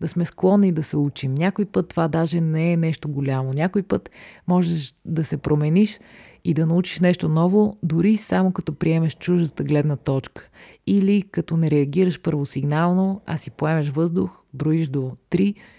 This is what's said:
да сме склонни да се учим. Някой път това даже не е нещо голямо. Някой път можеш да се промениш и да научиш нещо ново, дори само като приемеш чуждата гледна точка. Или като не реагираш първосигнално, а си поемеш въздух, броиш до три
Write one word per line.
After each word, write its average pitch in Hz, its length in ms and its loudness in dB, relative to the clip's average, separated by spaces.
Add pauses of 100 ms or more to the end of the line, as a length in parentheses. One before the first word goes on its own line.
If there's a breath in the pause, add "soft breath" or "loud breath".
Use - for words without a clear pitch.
да 160 80 -4
сме 175 160 -2
склонни 190 480 2
да 156 100 -2
се - 140 -6
учим. 139 380 -2
Някой 185 300 0
път - 240 -2
това 165 200 0
даже 165 320 0
не 160 320 0
е 170 40 2
нещо 160 320 -2
голямо. 135 440 -2
Някой 180 300 0
път - 280 -4 (380 loud breath)
можеш 170 460 0 (100)
да 160 200 -2
се 147 120 -4
промениш 151 640 2 (440 loud breath)
и 170 100 0
да 160 120 2
научиш 170 340 0
нещо 175 280 2
ново, 190 540 2
дори 170 340 2
само 185 360 0
като 156 220 -6
приемеш 160 420 0
чуждата 170 480 -2
гледна 147 320 0
точка. - 520 -6 (380 loud breath)
Или 196 360 2
като 165 340 -4
не 165 140 2
реагираш 147 500 2
първосигнално, 165 1080 0
а 160 100 -4
си - 140 -12
поемеш 156 380 -2
въздух, 170 540 -2 (120)
броиш 156 340 0
до 131 280 -4 (140)
три 196 240 2 (240 loud breath)